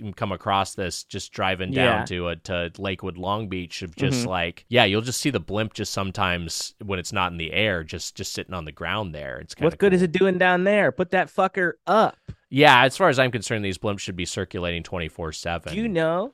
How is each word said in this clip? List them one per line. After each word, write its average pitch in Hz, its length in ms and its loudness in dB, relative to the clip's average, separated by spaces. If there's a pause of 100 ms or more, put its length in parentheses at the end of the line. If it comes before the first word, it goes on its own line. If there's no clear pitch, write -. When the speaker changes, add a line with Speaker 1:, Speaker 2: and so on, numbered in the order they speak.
(160)
Speaker 1:
come 101 160 -4
across 98 420 -2
this 90 300 -6
just - 260 -12
driving 95 420 -2
down 117 280 2
Speaker 2:
Yeah. 117 60 -6
Speaker 1:
to 87 220 -4
a, 85 80 -4
to 87 420 -6
Lakewood, 95 400 -6
Long 101 320 -4
Beach, 90 320 -8
of 87 120 -12
just 135 260 0
Speaker 2:
Mm-hmm. 117 100 -2
Speaker 1:
like, 87 400 -4
yeah, 120 140 4
you'll 101 180 2
just 123 180 -4
see 147 80 -2
the 117 120 0
blimp 107 340 -4
just - 180 -6
sometimes 90 880 -4
when 98 160 -4
it's 87 140 -8
not 92 200 0
in 85 40 -10
the 82 160 -6
air, 92 320 0
just, - 320 -10
just - 160 -8
sitting 92 220 -8
on 85 100 -6
the 76 80 -12
ground 87 420 -6
there. 67 260 -10
It's - 140 -16
kinda 147 120 0
Speaker 2:
What 160 120 0
good 196 140 4
is 180 80 4
Speaker 1:
cool. 185 60 4
Speaker 2:
it 151 60 -4
doing 185 260 2
down 180 260 4
there? 196 260 4
Put 185 200 -2
that 185 180 2
fucker 185 440 0 (140)
up. 190 300 4 (320)
Speaker 1:
Yeah, 135 340 10
as 135 140 4
far 180 140 6
as 127 80 4
I'm 127 120 4
concerned, 110 320 -4
these 95 140 -2
blimps 101 240 -2
should 92 160 -8
be 90 80 -4
circulating 87 580 -4
twenty-four 80 500 -6
seven. 85 420 -6
Speaker 2:
Do 196 40 -4
you 233 80 -2
know? 175 480 0